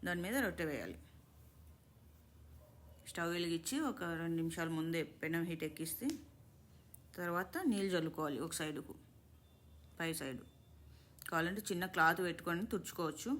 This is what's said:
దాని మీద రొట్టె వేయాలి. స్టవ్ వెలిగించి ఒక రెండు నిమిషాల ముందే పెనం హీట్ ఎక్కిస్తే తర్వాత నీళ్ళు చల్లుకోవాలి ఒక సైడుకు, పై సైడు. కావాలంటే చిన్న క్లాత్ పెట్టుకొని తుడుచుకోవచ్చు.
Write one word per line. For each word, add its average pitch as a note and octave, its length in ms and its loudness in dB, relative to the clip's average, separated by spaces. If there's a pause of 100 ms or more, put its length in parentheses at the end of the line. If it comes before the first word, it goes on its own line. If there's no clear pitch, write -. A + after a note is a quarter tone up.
దాని F3 200 0
మీద G#3+ 100 0 (100)
రొట్టె F3 240 0
వేయాలి. F#2+ 280 -4 (2000)
స్టవ్ E3+ 260 0
వెలిగించి E3+ 400 0 (140)
ఒక - 120 -4 (200)
రెండు E3+ 200 2
నిమిషాల E3 360 0
ముందే E3 240 2 (200)
పెనం E3 280 2
హీట్ E3 180 -2
ఎక్కిస్తే D#3+ 400 -2 (1080)
తర్వాత F3 380 0 (180)
నీళ్ళు G3 240 4
చల్లుకోవాలి D#3 500 0
ఒక E3 140 -4
సైడుకు, D3+ 340 -2 (1040)
పై E3 100 0 (120)
సైడు. C3+ 220 -4 (840)
కావాలంటే F3 420 2
చిన్న F3+ 140 0 (100)
క్లాత్ E3+ 320 8
పెట్టుకొని E3+ 360 0 (100)
తుడుచుకోవచ్చు. - 680 -2